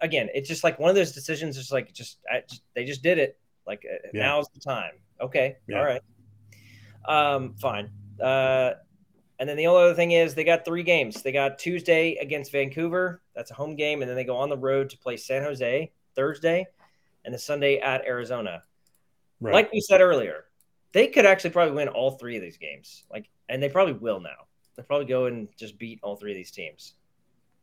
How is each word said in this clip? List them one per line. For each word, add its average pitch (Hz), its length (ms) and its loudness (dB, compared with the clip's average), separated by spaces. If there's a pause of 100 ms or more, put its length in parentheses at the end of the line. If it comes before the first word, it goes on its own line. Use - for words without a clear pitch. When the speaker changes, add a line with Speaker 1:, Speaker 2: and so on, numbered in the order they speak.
Speaker 1:
Again, 156 320 -2
it's 135 160 -6
just, 160 160 -4
like, 165 140 0
one 160 100 2
of 190 60 4
those 170 180 2
decisions. 147 440 -8
It's 131 140 -14
like, 127 220 -4
just, - 240 -18 (120)
I, 120 200 -4
just, - 140 -20 (100)
they 123 100 -6
just 135 180 -10
did 170 160 4
it. 131 220 0 (260)
Like, 104 240 -12
uh, - 240 -12
Speaker 2:
Yeah. 107 100 -2
Speaker 1:
now's 143 260 0
the 135 100 -20
time. 110 340 -8 (280)
Okay, 135 340 0 (140)
Speaker 2:
Yeah. 104 100 -4
Speaker 1:
all 143 60 0
right, 127 160 -2 (1040)
um, 143 500 0
fine. 104 340 -4 (320)
Uh, 131 500 2 (680)
and 139 80 -6
then 147 80 -6
the 156 120 2
only 175 160 8
other 175 100 8
thing 170 180 2
is 165 240 4
they 156 80 -2
got 165 220 4
three 170 180 -4
games. 151 380 0
They 135 100 -4
got 139 260 -2
Tuesday 165 580 0
against 143 360 -8
Vancouver. 165 680 -4 (140)
That's 120 160 -12
a - 20 -20
home 147 240 -10
game, 151 240 -2
and 127 80 -4
then 123 80 -6
they 127 80 -4
go 123 100 -4
on 139 140 -2
the 143 80 -4
road 135 320 -2
to - 80 -20
play 123 180 -8
San 131 280 -4
Jose 139 480 -4 (240)
Thursday, 160 520 0 (560)
and 120 100 -10
the 120 60 -10
Sunday 143 400 2
at 135 260 -2
Arizona. 120 580 -6 (760)
Speaker 2:
Right. 110 140 0
Speaker 1:
Like 220 200 6
we 208 80 0
said 196 200 6
earlier, 117 440 2 (480)
they 226 140 6
could 240 180 6
actually 190 240 6
probably 165 260 2
win 147 140 -2
all 131 220 0
three 120 260 -10
of 98 40 -8
these 85 160 -14
games. - 540 -18
Like, 107 180 -14 (200)
and 131 120 -4
they 143 80 2
probably 175 240 2
will 107 280 -4
now. 73 260 -18 (280)
They'll 120 100 -20
probably 143 220 -2
go 127 180 0
and 117 320 -6
just 104 200 -16
beat 113 260 -14
all 101 120 -8
three 104 160 -12
of 98 60 -10
these 92 140 -16
teams. - 420 -16 (680)